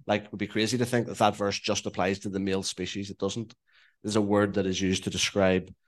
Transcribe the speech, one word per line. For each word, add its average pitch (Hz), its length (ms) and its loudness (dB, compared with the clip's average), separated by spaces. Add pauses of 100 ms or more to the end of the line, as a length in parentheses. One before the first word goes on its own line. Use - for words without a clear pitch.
like, 104 240 0
would 101 80 -8
be 101 80 -4
crazy 110 320 0
to 120 80 0
think 120 220 0
that 95 100 -6
that 104 180 4
verse 101 220 -2
just - 260 -2
applies 98 360 -2
to 104 100 -8
the 95 100 -4
male 95 220 0
species. 98 480 -6
It - 80 -14
doesn't. 101 360 -4 (480)
There's 104 140 -2
a 107 60 4
word 101 320 2
that 101 100 2
is 95 160 -2
used 92 240 2
to 98 60 -4
describe, 95 600 2 (180)